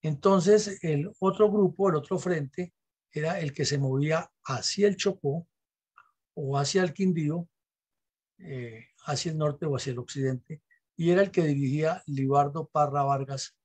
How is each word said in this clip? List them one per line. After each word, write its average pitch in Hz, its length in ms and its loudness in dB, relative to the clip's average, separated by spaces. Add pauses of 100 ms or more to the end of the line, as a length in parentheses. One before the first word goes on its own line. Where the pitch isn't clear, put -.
Entonces, 196 800 2
el 156 360 -2
otro 190 320 4
grupo, 196 400 2
el 156 60 2
otro 175 220 -2
frente, 165 540 -4 (400)
era 160 260 -2
el 147 140 -4
que 139 140 -2
se 147 100 -2
movía 143 540 0 (160)
hacia 135 420 0
el 196 80 0
Chocó, 170 500 -2 (880)
o 139 240 -4
hacia 143 260 0
el 180 120 -2
Quindío, 170 520 0 (920)
eh, 120 480 -12 (180)
hacia 151 280 -4
el 156 40 -6
norte 151 300 -2
o 143 100 -2
hacia 131 160 -6
el 120 60 -6
occidente, 131 640 -6 (340)
y 170 140 0
era 180 100 6
el 196 100 2
que 175 140 2
dirigía 147 640 0
Libardo 143 600 0
Parra 143 360 0
Vargas 139 640 -4